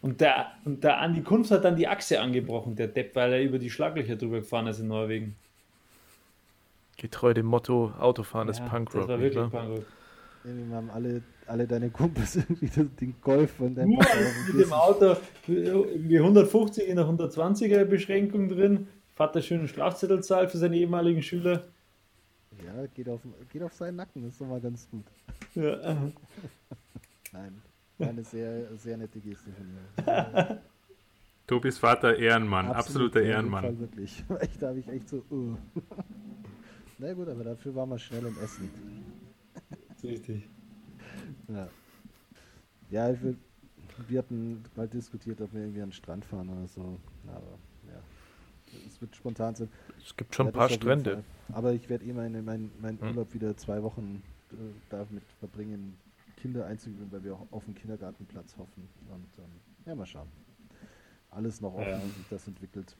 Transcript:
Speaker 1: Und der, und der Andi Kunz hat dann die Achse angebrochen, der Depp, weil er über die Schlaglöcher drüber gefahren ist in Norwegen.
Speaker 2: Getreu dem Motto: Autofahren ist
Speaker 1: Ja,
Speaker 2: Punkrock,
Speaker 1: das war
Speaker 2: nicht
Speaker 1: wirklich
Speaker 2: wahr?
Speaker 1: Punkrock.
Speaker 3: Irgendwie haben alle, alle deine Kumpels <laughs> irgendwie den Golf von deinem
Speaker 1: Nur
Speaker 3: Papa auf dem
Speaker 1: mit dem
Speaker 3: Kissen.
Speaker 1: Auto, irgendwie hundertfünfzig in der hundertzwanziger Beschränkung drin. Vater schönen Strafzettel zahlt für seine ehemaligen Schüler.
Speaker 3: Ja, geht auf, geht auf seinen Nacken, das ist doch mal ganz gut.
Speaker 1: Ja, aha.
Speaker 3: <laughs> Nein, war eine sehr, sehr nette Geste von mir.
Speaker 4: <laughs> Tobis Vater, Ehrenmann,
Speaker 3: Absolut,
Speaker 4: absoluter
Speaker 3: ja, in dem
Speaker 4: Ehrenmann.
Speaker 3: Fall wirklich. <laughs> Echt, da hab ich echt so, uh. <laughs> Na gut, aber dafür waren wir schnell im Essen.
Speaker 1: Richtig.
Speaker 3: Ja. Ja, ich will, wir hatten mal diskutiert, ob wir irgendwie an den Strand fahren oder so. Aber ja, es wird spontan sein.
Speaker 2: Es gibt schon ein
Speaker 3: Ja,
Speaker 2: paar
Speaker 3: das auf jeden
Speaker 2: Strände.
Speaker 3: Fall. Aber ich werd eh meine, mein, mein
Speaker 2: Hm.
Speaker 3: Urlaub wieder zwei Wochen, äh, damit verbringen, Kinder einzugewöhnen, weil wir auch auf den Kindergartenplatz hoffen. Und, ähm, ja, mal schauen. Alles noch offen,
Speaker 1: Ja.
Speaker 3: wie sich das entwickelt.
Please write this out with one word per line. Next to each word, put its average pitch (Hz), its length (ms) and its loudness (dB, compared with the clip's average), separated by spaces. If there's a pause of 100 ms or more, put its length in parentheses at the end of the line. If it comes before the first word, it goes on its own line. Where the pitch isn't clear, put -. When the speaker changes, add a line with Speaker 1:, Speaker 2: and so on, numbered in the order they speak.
Speaker 1:
Und 135 220 2
der, 131 300 4 (120)
und 143 180 -4
der 147 180 6
Andi 165 200 2
Kunz 220 300 4
hat 190 140 6
dann 175 120 6
die 165 100 4
Achse - 320 0
angebrochen, 120 580 0
der 110 120 0
Depp, 123 260 -4
weil 123 200 4
er 131 80 4
über 135 160 2
die 123 100 -4
Schlaglöcher 139 480 -2
drüber 113 220 -2
gefahren 113 300 -2
ist 110 100 -4
in 110 100 -4
Norwegen. 110 480 -4 (1600)
Speaker 2:
Getreu - 380 2
dem 113 100 2
Motto: 117 540 2
Autofahren 113 500 2
ist 110 120 -4
Speaker 1:
Ja, 123 80 -6
Speaker 2:
Punkrock, 113 340 -2
Speaker 1:
das 95 60 -2
war 123 100 0
Speaker 2:
nicht 135 160 2
Speaker 1:
wirklich 120 180 0
Speaker 2:
wahr? 117 140 -4
Speaker 1:
Punkrock. 110 200 -6 (580)
Speaker 3:
Irgendwie 120 300 -10
haben 113 160 -8
alle, 120 320 -4 (240)
alle 117 200 0
deine 120 240 0
Kumpels 143 460 0
<laughs> - 0 -
irgendwie 165 320 0
den 131 520 0
Golf 143 320 6
von 127 220 -2
deinem 165 160 4
Speaker 1:
Nur 247 80 6
Speaker 3:
Papa 220 160 8
auf 208 80 4
dem 240 240 0
Speaker 1:
mit 190 80 0
dem 135 60 6
Speaker 3:
Kissen. 175 120 8
Speaker 1:
Auto, 185 440 8 (300)
irgendwie 170 760 4
hundertfünfzig 208 680 8
in 180 80 2
der 165 100 4
hundertzwanziger 196 800 4
Beschränkung 196 640 2
drin. 196 400 4 (260)
Vater 156 280 2
schönen 165 260 0
Strafzettel 185 540 2
zahlt 185 280 4
für 180 60 -6
seine 170 220 2
ehemaligen 170 440 2
Schüler. 175 420 0 (1000)
Speaker 3:
Ja, 117 300 -10
geht 123 140 -10
auf, 117 120 -8 (300)
geht 156 120 -10
auf 170 100 -8
seinen 175 240 -10
Nacken, 180 260 -12
das 123 100 -10
ist - 80 -20
doch 135 60 -10
mal 127 140 -6
ganz 120 300 -8
gut. 107 140 -12 (500)
Speaker 1:
Ja, 151 260 -2
aha. 151 300 -2 (640)
Speaker 3:
<laughs> - 600 -20
Nein, 98 300 -16 (360)
war 143 100 -2
eine 117 160 -8
sehr, 113 520 -8
sehr 113 200 -10
nette 110 240 -12
Geste 101 320 -14
von 95 140 -16 (400)
mir. 190 540 0 (460)
Speaker 4:
<laughs> - 400 -20
Tobis 123 320 0
Vater, 117 400 6
Ehrenmann, 110 480 4
Speaker 3:
Absolut, 123 500 0
Speaker 4:
absoluter 113 40 8
Speaker 3:
ja, 104 40 4
in 110 220 2
dem 98 60 -2
Speaker 4:
Ehrenmann. 98 100 -2
Speaker 3:
Fall 120 160 -4
wirklich. 107 540 -12
<laughs> - 80 -4
Echt, - 220 -4
da 135 60 -4
hab 127 80 -6
ich 127 120 -10
echt 117 200 -10
so, 131 220 -8
uh. 120 260 -6 (180)
<laughs> - 1200 -16
Na 147 160 -8
gut, 180 140 -8
aber 120 160 -8
dafür 117 300 -8
waren 131 160 -4
wir 120 80 -6
schnell 117 280 -8
im 110 160 -8
Essen. 101 280 -10 (1300)
Speaker 1:
Richtig. 110 460 -10 (1000)
Speaker 3:
Ja. 98 200 -10 (1200)
Ja, 113 200 0
ich 123 120 -2
will, 127 140 -4 (720)
wir 127 100 -2
hatten 117 440 -8 (140)
mal 113 120 -6
diskutiert, 113 520 -12
ob 104 140 -10
wir 107 80 -8
irgendwie 104 200 -10
an 98 60 -8
den 92 60 -14
Strand 90 300 -14
fahren 92 260 -10
oder 92 160 -10
so. 90 320 -14 (280)
Aber 90 320 -18 (300)
ja, - 960 -20
es - 140 -20
wird 113 160 -16
spontan 113 380 -6
sein. 113 140 -10 (360)
Speaker 2:
Es - 120 -20
gibt - 180 -12
schon 131 140 0
ein 110 40 -4
Speaker 3:
Ja, 120 60 -4
Speaker 2:
paar 123 100 6
Speaker 3:
das 123 80 2
auf 110 80 -6
jeden 135 160 4
Speaker 2:
Strände. 104 220 -2 (240)
Speaker 3:
Fall. 107 100 -12
Aber 120 160 0
ich 120 160 -4
werd 117 140 -6
eh 120 100 -10
meine, 113 300 -8
mein, 110 280 -8 (100)
mein 110 200 -10
Speaker 2:
Hm. 110 80 -6
Speaker 3:
Urlaub 117 260 -6
wieder 107 220 -4
zwei 107 260 -6
Wochen, 101 400 -8 (300)
äh, - 40 -18 (340)
damit 104 320 -12 (160)
verbringen, 101 580 -12 (440)
Kinder 120 260 -8
einzugewöhnen, 104 460 -14
weil 95 120 -14
wir 98 100 -10
auch 104 180 -18
auf 110 120 -14
den 107 100 -14
Kindergartenplatz 98 840 -16
hoffen. 92 320 -20 (220)
Und, 90 180 -18 (100)
ähm, 87 120 -20 (360)
ja, 165 80 -12
mal 101 120 -12
schauen. - 220 -18 (1040)
Alles 110 300 -8
noch 95 140 -8
offen, 104 140 -6
Speaker 1:
Ja. 95 160 -6
Speaker 3:
wie 101 60 -8
sich 98 180 -16
das 98 200 -10
entwickelt. 95 520 -16